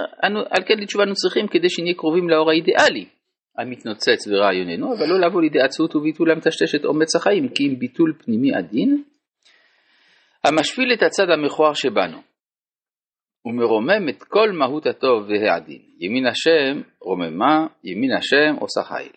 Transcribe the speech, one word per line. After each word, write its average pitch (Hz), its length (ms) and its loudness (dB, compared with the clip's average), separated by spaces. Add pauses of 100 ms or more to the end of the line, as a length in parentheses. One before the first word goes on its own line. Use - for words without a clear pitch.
(240)
"אנו, 208 160 -2 (100)
על 185 160 0
כן 220 120 2
לתשובה 202 260 0
אנו 196 100 -2
צריכים 202 340 -2
כדי 175 200 0
שנהיה 175 260 -2
קרובים 170 340 0
לאור 160 220 4
האידיאלי 165 540 2 (540)
המתנוצץ 120 720 -2
ברעיוננו, 98 640 0
אבל 160 120 -4
לא 185 200 2
לבוא 175 160 0
לידי 151 180 2
עצבות 156 360 0
וביטול 156 340 0
המטשטש 160 440 0
את 147 100 -4
אומץ 156 320 0
החיים, 175 320 2
כי 143 180 -2
אם 135 120 -2
ביטול 156 340 0 (120)
פנימי 120 300 0
עדין, 196 480 0 (1400)
המשפיל 156 480 2
את 220 100 2
הצד 175 280 2
המכוער 151 420 2
שבנו, 101 460 -2 (1300)
ומרומם 120 640 0
את - 140 -8
כל 214 280 2
מהות 151 360 -2
הטוב 120 420 0
והעדין. 85 540 0 (180)
ימין 120 260 -2
השם 143 540 0 (200)
רוממה, 95 680 0 (180)
ימין 107 280 -4
השם 147 480 2
עושה - 220 -4
חיל." - 340 -10